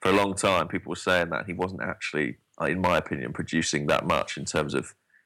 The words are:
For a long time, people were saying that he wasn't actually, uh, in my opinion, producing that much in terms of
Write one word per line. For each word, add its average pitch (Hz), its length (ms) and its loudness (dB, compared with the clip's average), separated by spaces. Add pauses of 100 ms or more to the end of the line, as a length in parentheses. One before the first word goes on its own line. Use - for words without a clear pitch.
For 95 100 2
a 98 40 6
long 98 200 4
time, 92 340 2
people 85 220 -4
were 87 40 -4
saying 87 360 2
that 62 140 -4
he 90 80 -6
wasn't 92 300 -4
actually, - 540 -2 (240)
uh, - 40 0
in 85 140 0
my 87 180 4
opinion, 71 360 -4
producing 76 540 -2
that 78 180 2
much 82 320 0
in 69 80 -8
terms 73 300 -2
of - 180 -4 (320)